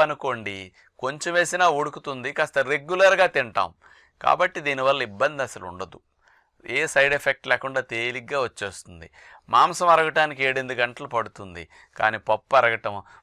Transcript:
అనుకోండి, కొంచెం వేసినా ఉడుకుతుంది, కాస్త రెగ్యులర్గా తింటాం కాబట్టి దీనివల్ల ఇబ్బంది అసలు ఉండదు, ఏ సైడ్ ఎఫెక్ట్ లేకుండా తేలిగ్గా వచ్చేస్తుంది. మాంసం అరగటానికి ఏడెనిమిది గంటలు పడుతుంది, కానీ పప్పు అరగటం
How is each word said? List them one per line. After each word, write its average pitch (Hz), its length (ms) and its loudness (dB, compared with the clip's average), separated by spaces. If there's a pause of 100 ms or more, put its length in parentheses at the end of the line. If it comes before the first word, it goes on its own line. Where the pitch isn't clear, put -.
అనుకోండి, 120 520 -6 (460)
కొంచెం 147 320 -6
వేసినా 175 320 2 (120)
ఉడుకుతుంది, 143 540 -6
కాస్త 151 260 -2 (140)
రెగ్యులర్గా 185 540 4 (100)
తింటాం 98 360 -2 (520)
కాబట్టి 165 420 2
దీనివల్ల 135 420 0
ఇబ్బంది 135 380 -2
అసలు 95 240 -14
ఉండదు, 90 280 -12 (640)
ఏ 131 160 -4 (120)
సైడ్ 143 260 4
ఎఫెక్ట్ - 340 -2
లేకుండా 135 280 -2 (100)
తేలిగ్గా 120 560 -6
వచ్చేస్తుంది. 92 600 -12 (400)
మాంసం 165 460 4
అరగటానికి 156 540 2
ఏడెనిమిది 131 340 -4
గంటలు 123 340 -6
పడుతుంది, 95 480 -8 (340)
కానీ 110 200 2 (120)
పప్పు 107 300 0
అరగటం 113 360 -2 (260)